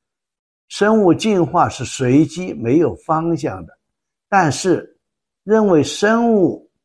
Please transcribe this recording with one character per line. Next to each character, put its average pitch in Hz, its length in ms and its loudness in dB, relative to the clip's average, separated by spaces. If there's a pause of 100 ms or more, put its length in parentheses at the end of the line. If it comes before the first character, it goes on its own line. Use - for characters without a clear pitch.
(680)
生 214 340 2
物 175 120 4
进 190 320 0
化 139 240 0
是 117 160 -10
随 135 400 2
机、 180 280 -8
没 127 260 0
有 127 160 0
方 165 420 -4
向 101 280 -8
的， - 120 -20 (500)
但 180 240 0
是 - 480 -4 (440)
认 214 240 2
为 160 140 4
生 226 520 0
物 160 360 -2 (160)